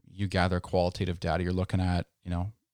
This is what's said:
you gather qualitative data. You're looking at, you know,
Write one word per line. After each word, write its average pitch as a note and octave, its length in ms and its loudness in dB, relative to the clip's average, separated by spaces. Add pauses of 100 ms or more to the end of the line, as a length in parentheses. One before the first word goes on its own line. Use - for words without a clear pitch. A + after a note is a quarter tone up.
you G2 180 -4
gather F2+ 340 2
qualitative F2+ 580 0
data. E2+ 240 0
You're F2+ 80 0
looking F#2 300 0
at, F2+ 240 2 (180)
you F2+ 80 -6
know, F2+ 220 -2 (200)